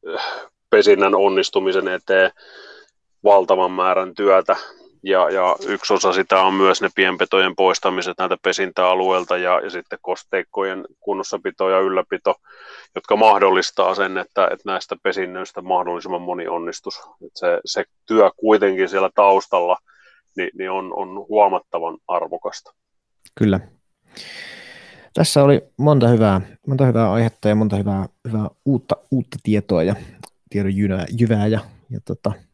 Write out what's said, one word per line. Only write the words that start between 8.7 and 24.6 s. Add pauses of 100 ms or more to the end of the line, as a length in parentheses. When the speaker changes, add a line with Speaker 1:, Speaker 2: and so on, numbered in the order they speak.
Speaker 1:
ja,
ja
sitten
kosteikkojen (140)
kunnossapito
ja
ylläpito, (600)
jotka
mahdollistaa
sen,
että,
että
näistä
pesinnöistä
mahdollisimman
moni
onnistus. (260)
Et
se,
se (240)
työ
kuitenkin
siellä
taustalla, (600)
niin,
niin
on,
on
huomattavan (100)
arvokasta. (640)
Speaker 2:
Kyllä. (1500)